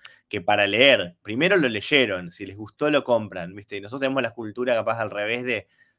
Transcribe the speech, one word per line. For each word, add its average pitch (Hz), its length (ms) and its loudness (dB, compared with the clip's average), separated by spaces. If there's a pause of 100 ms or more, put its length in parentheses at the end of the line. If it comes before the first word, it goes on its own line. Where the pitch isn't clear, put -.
(280)
que 104 140 -6
para 104 260 4
leer. 107 540 4
Primero 156 360 0
lo 139 120 2
leyeron, 101 640 0
si 101 140 -12
les 98 120 -14
gustó 107 340 -4
lo 139 120 2
compran, 98 520 -2
¿viste? 104 220 -14
Y 98 40 -10
nosotros 120 200 -10
tenemos 135 200 -2
la 113 120 -4
cultura 120 420 -2
capaz 113 240 -2
al 107 100 -2
revés 107 340 -4
de, 117 240 -4 (320)